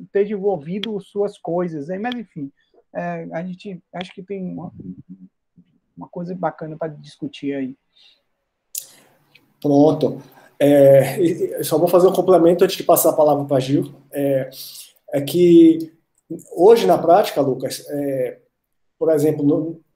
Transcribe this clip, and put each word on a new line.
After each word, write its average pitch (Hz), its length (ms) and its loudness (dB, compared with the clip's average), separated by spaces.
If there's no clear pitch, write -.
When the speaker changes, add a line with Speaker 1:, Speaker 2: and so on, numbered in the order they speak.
Speaker 1:
esteja 202 320 -4
envolvido 196 680 -6
suas 202 360 -6
coisas, 165 520 -8
hein? 185 100 -10
Mas, 247 160 -8
enfim, 185 340 -14
é, 175 380 -10
a 170 100 -8
gente 180 400 -14
acho 175 200 -14
que 190 100 -18
tem 196 220 -12
uma, 175 260 -14
uma - 100 -18
coisa 180 260 -12
bacana 160 440 -10
pra 165 100 -8
discutir 147 680 -12
aí. 135 220 -8
Speaker 2:
Pronto. 143 600 0
É, 139 600 6
e, - 380 -2
e 156 40 -6
só 160 140 -2
vou 170 100 2
fazer 185 200 4
um 190 60 0
complemento 180 500 2
antes 190 120 2
de - 80 -10
passar 165 280 2
a - 40 -2
palavra 147 300 2
pra 139 140 -2
Gil. 139 340 -2
É, 139 380 -4
é 143 80 -2
que 165 720 4
hoje, 196 360 4
na 170 100 4
prática, 170 440 2
Lucas, 131 460 -6
é, 139 520 -6
por 160 140 0
exemplo, 147 340 0
no, 160 340 -2